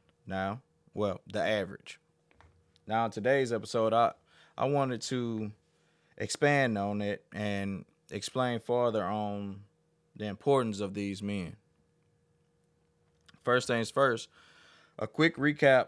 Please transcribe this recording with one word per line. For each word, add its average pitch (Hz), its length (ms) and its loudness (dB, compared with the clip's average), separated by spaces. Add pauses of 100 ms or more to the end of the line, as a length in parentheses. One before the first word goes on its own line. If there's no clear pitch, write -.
(280)
Now, 98 320 -4 (340)
well, 104 280 -2 (100)
the 101 100 -2
average. 95 560 -4 (880)
Now, 113 200 0
in 107 60 -2
today's 123 420 2
episode, 110 400 0
I, 117 180 6 (460)
I - 80 0
wanted 135 380 0
to 117 460 -4 (680)
expand 135 600 2
on 104 240 -2
it 104 220 -4 (100)
and 98 520 -4 (260)
explain 123 480 -4
further 117 460 0
on 101 560 -6 (560)
the 104 80 -8
importance 110 560 0
of 98 120 -6
these 101 300 -6
men. 101 320 -6 (1900)
First 123 220 2
things 117 220 0
first, 135 380 2 (720)
a 110 80 -4
quick 165 300 2
recap 139 500 6